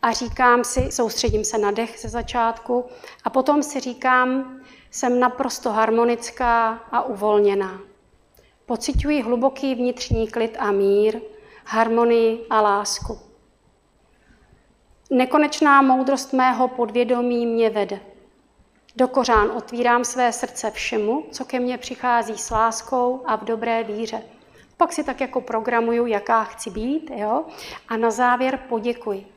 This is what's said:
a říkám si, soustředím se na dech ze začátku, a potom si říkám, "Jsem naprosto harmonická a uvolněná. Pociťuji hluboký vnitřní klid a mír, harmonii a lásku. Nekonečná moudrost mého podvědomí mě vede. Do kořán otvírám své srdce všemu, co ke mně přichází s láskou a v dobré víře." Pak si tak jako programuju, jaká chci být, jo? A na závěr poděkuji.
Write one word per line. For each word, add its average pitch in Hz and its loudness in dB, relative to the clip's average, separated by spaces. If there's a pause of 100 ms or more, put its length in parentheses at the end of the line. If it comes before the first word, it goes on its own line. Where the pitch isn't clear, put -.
a 233 2
říkám 240 2
si, 262 -2
soustředím 220 0
se 220 -2
na 208 2
dech 226 -4
ze 226 -12
začátku, 240 -2 (400)
a - -2
potom 285 2
si 277 -6
říkám, 254 0 (300)
"Jsem 247 0
naprosto 247 -2
harmonická 226 2 (120)
a 247 0
uvolněná. 202 2 (880)
Pociťuji 285 0
hluboký 262 0
vnitřní 240 -2
klid 226 -4
a 208 -2
mír, 202 2 (440)
harmonii 226 2
a 220 4
lásku. 208 -2 (1900)
Nekonečná 277 4
moudrost 262 2
mého 254 2
podvědomí 240 0
mě 226 2
vede. 202 -2 (960)
Do 254 4
kořán 240 2
otvírám 240 0
své 247 0
srdce 233 -6
všemu, 226 -2
co - -10
ke 262 -4
mně 247 -2
přichází 240 -2
s - -8
láskou 247 0
a 226 0
v 208 -8
dobré 226 -2
víře." 220 -6 (540)
Pak 339 2
si 302 -4
tak 262 -6
jako 254 -2
programuju, 233 0
jaká 220 0
chci - -12
být, 269 -6
jo? 220 -2 (440)
A 226 -4
na 226 2
závěr 247 2 (100)
poděkuji. 220 -4 (100)